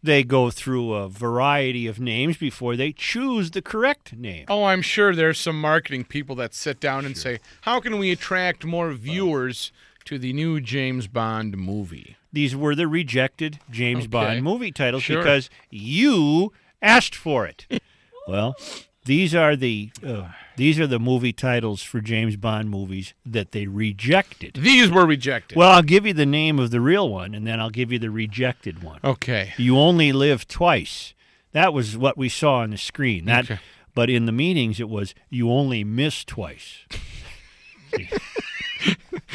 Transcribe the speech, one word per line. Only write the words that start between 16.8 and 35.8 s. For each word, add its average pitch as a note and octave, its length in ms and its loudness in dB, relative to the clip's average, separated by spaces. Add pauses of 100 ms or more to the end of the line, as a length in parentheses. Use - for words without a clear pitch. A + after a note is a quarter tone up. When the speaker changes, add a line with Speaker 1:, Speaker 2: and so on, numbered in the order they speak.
Speaker 1:
asked A3+ 340 6
for C3 300 -2
it. - 240 -16
Speaker 2:
<laughs> B3+ 100 -4 (460)
Speaker 1:
Well, G#2+ 300 -2 (480)
these D#3 300 4
are D#3 200 6
the, A2+ 360 -2 (120)
uh, G#2+ 260 -8 (280)
These D3+ 220 4
are D#3+ 80 2
the B2+ 140 0
movie B2 320 2
titles A2+ 500 -2
for - 180 -8
James A2 360 -2
Bond G#2+ 340 -4
movies F#2+ 420 -8 (140)
that A2 260 -4
they G#2 140 -4
rejected. G#2+ 880 -2
Speaker 2:
These A#3 360 6
were F3+ 160 8
rejected. C3+ 520 -2
Speaker 1:
Well, F3+ 120 10
I'll F3+ 120 10
give F#3+ 240 6
you G#3 60 0
the D3+ 140 2
name D3+ 340 2
of A#2+ 100 2
the A#2+ 100 2
real E3+ 280 4
one, G2 260 -6
and G#2+ 120 -8
then A2+ 140 -4
I'll A2+ 100 -4
give A#2 220 -4
you B2 60 -2
the A2 120 -4
rejected G#2+ 720 -4
one. D#2 200 -14
Speaker 2:
Okay. A#2+ 540 -2
Speaker 1:
You B2 220 4
Only D#3 340 6
Live C3+ 340 2
Twice. - 680 -2 (400)
That E3+ 220 2
was A2 220 -2
what B2+ 200 0
we C3 120 -2
saw C#3 320 2
on A2 100 -4
the G#2 80 -8
screen. A2 480 -2
That, A#2+ 240 4
Speaker 2:
Okay. G#2 100 -6 (340)
Speaker 1:
but A#2+ 160 2
in A#2 160 2
the A2+ 60 0
meetings, B2+ 480 0
it A2+ 80 -8
was, G2+ 260 -6 (160)
"You A#2+ 200 0
only B2+ 340 2